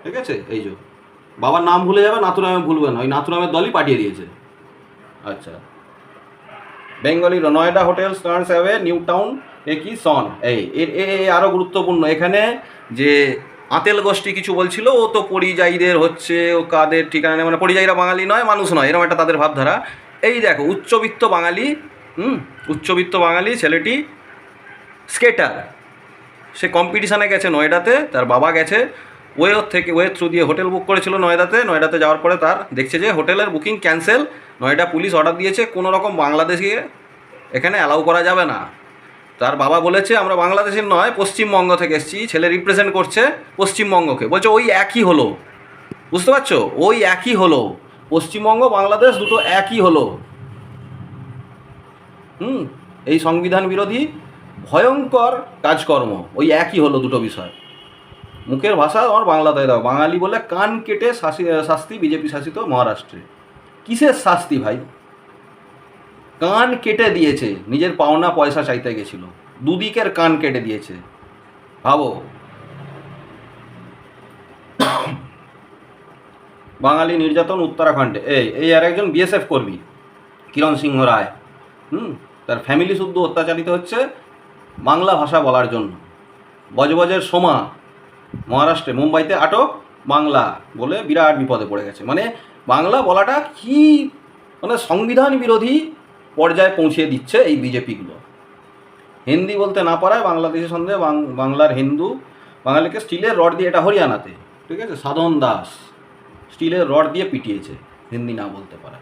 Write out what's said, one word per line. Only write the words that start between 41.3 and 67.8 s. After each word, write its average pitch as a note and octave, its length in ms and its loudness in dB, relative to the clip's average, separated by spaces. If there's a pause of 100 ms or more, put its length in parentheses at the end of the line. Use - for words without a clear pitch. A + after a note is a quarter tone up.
থেকে E3+ 180 -2
এসেছি", E3+ 340 -6
ছেলে E3+ 220 0
রিপ্রেজেন্ট F#3+ 440 0
করছে G3 380 2 (260)
পশ্চিমবঙ্গকে, F#3 680 0
বলছে, F#3+ 200 2
"ওই A3 240 4
একই G3 320 2
হলো", D#3+ 320 2 (760)
বুঝতে F3+ 200 2
পারছো, G3 440 2
ওই G#3 280 2
একই F#3 320 0
হলো, C#3+ 400 2 (340)
পশ্চিমবঙ্গ G#3+ 600 2
বাংলাদেশ G#3 460 4
দুটো G#3+ 240 0
একই G3 420 0
হলো। D#3 360 2 (2250)
হুম, G#3+ 260 -6 (380)
এই D#3 140 2
সংবিধান F3 480 0
বিরোধী G3+ 400 -2 (640)
ভয়ঙ্কর B3 680 2 (200)
কাজকর্ম, B2+ 600 0 (120)
ওই D#3 160 2
একই E3 280 0
হলো C#3+ 200 2
দুটো B2+ 200 -2
বিষয়। G2 300 -8 (1000)
মুখের C3+ 280 0
ভাষা D3+ 240 2
আমার A3 260 2
বাংলাতে D3+ 420 2
দাও, A#2+ 140 4
বাঙালি D3+ 380 0
বলে G3+ 200 -2 (100)
কান G#3+ 300 -2
কেটে A3+ 340 -2
শাসি-, D#3+ 500 -2
শাস্তি D#3+ 340 -4
বিজেপি D3+ 300 -2
শাসিত D3 300 -8
মহারাষ্ট্রে। B2 600 -2 (640)
কিসের B3 280 2
শাস্তি F3 440 0
ভাই? G#2+ 200 -4 (1600)
কান A3+ 420 2
কেটে A3 280 0
দিয়েছে, C#3 460 0 (120)
নিজের D#3 300 0